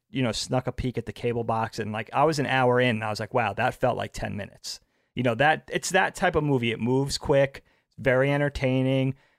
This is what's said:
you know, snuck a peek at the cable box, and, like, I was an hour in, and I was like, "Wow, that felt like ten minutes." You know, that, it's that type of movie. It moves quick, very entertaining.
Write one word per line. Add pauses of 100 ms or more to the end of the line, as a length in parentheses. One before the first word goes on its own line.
(100)
you
know,
snuck
a
peek
at
the
cable
box,
and,
like,
I
was
an
hour
in,
and
I
was
like,
"Wow,
that
felt
like
ten
minutes." (360)
You
know,
that,
it's
that
type
of
movie.
It
moves
quick, (340)
very
entertaining. (240)